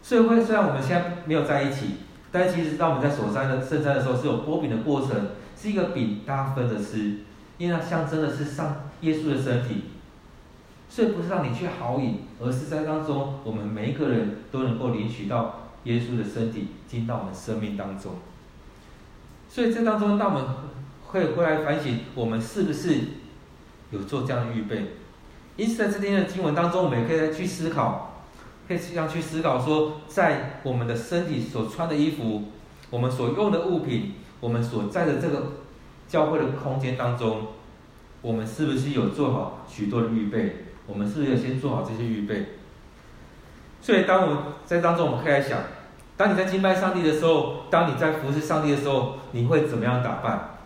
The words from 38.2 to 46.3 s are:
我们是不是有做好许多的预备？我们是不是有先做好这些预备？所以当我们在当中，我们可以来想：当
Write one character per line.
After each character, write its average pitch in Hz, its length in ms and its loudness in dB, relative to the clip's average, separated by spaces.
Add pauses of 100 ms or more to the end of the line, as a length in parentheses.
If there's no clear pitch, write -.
我 117 100 -2
们 110 120 0
是 151 220 -2
不 135 60 2
是 131 180 0
有 127 200 2
做 139 220 2
好 - 360 -4
许 104 180 -4
多 113 160 2
的 110 60 2
预 110 180 0
备？ 101 400 -2 (200)
我 104 80 -10
们 104 140 0
是 151 120 -2
不 139 40 2
是 131 60 2
有 123 60 4
先 131 240 0
做 131 160 0
好 101 60 0
这 110 120 -4
些 113 80 -4
预 110 200 -2
备？ 101 240 -2 (1400)
所 220 120 4
以 185 100 6
当 190 180 6
我 180 60 4
们 147 100 2 (260)
在 170 160 2
当 170 160 4
中， 165 100 2
我 127 100 0
们 - 80 -4
可 156 60 2
以 - 20 6
来 127 100 4
想： - 180 -2 (560)
当 202 160 6